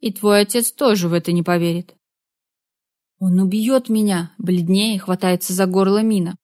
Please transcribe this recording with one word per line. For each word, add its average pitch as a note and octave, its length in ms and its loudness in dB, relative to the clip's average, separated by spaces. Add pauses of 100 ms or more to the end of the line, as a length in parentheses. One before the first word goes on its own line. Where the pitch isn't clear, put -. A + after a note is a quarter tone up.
И A3+ 100 -2
твой G#3 300 2
отец A#3 320 -2
тоже G#3 340 0
в E3 60 0
это F3 180 -2
не F3 100 0
поверит". E3+ 540 -2 (1200)
"Он F#3 220 2
убьёт A3 480 0
меня", G3+ 500 0
бледнее F#3+ 640 0
хватается F#3 540 -2
за F#3+ 140 0
горло G3 340 2
Мина. F#3+ 420 0